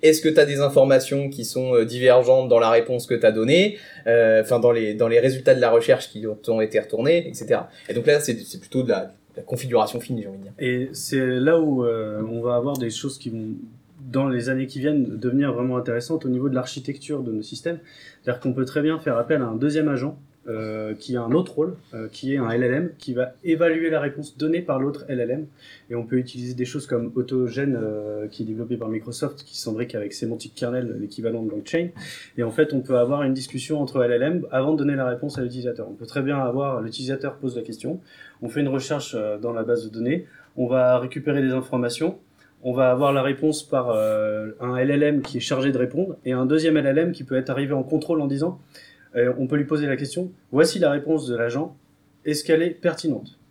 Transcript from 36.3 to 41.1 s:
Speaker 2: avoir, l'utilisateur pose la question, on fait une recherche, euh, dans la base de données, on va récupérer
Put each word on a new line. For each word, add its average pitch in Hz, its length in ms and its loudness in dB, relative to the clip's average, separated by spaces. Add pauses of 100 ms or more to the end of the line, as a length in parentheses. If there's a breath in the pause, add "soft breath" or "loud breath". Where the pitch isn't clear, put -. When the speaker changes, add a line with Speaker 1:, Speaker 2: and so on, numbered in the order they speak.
Speaker 2:
avoir, 131 420 -2
l'utilisateur 131 540 -6
pose 123 200 -6
la 120 60 -6
question, 127 380 -8 (420 loud breath)
on 120 80 -8
fait 147 120 -2
une 139 80 0
recherche, - 460 -4
euh, 107 220 -4
dans 117 160 -6
la 113 100 -4
base 117 240 0
de 107 60 -14
données, 123 320 -2 (320 loud breath)
on 127 80 0
va 127 320 4
récupérer 139 460 -2